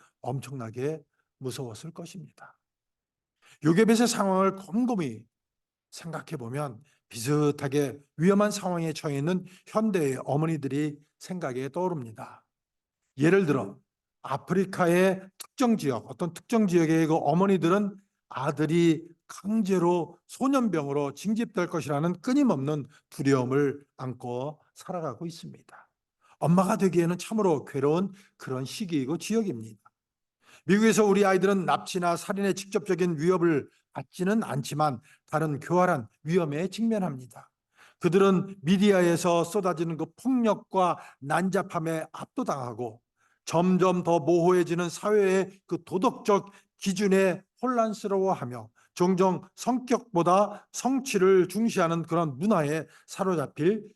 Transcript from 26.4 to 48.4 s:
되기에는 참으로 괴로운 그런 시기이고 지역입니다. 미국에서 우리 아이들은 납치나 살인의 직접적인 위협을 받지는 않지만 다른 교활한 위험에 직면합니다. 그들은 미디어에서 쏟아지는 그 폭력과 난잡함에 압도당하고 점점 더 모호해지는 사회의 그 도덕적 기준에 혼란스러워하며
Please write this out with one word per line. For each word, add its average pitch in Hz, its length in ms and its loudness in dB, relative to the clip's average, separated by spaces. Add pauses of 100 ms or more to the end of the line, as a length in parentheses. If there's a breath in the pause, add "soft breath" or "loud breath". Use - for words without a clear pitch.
되기에는 170 400 2
참으로 185 480 0
괴로운 151 480 0 (240 loud breath)
그런 131 280 -8
시기이고 156 520 -4
지역입니다. 143 640 -6 (840 soft breath)
미국에서 214 400 4
우리 202 200 4
아이들은 190 400 2
납치나 170 500 0
살인의 196 400 -4
직접적인 180 640 -2
위협을 165 500 2 (240 soft breath)
받지는 185 500 -2
않지만 143 560 -2 (300 soft breath)
다른 151 300 -2
교활한 170 480 0 (160)
위험에 160 440 -2
직면합니다. 185 840 -6 (520 soft breath)
그들은 190 640 4
미디어에서 175 800 4
쏟아지는 170 520 -2
그 156 100 -4 (160)
폭력과 202 760 0 (220 loud breath)
난잡함에 165 920 -2
압도당하고 123 880 -8 (460)
점점 180 580 2
더 170 160 2
모호해지는 170 720 2
사회의 190 800 0
그 170 160 -6
도덕적 196 680 0 (280 loud breath)
기준에 190 640 2 (180)
혼란스러워하며 190 1080 -2 (260 soft breath)